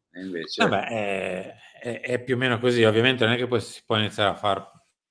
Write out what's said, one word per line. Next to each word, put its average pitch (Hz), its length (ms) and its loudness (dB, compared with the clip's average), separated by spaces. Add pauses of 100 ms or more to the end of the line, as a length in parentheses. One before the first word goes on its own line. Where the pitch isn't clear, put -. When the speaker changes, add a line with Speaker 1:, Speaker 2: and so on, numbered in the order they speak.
(120)
Speaker 1:
e 87 80 -18
invece 92 480 -4
Speaker 2:
Vabbè, 101 200 0
è, 98 680 -6 (240)
è, 120 220 -10
è 123 200 -2
più 127 140 -4
o - 20 0
meno 123 220 2
così. 123 240 4
Ovviamente 117 400 4
non 113 120 4
è - 20 0
che 123 100 -2
poi 120 140 0
si - 240 -14
può 117 100 0
iniziare 104 360 0
a 85 40 -4
far 98 340 -2 (420)